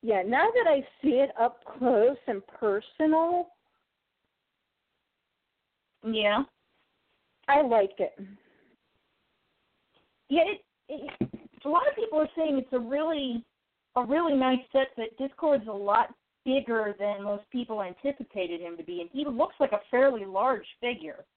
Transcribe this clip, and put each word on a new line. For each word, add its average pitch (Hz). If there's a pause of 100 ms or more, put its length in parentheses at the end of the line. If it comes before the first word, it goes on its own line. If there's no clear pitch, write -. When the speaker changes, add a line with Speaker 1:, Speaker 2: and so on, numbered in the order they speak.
Speaker 1:
Yeah, 208
now 269
that 466
I 277 (200)
see 269
it 269
up 240 (160)
close 247 (100)
and 202
personal, 320 (2500)
Speaker 2:
Yeah. 214 (1040)
Speaker 1:
I 285
like 226
it. 175 (2000)
Speaker 2:
Yeah, 302
it, 403 (280)
it, - (340)
a 285
lot 349
of 571
people 427
are 311
saying 320
it's 262
a 254
really, 269 (520)
a 254
really 302
nice 262 (120)
set, 269 (100)
but 226
Discord's 277
a 220
lot 202 (320)
bigger 226
than 202
most 202
people 233
anticipated 185
him 175
to 165
be, 175
and 170
he 285
looks 277
like 269
a 208 (100)
fairly 247
large 202 (160)
figure. 170 (120)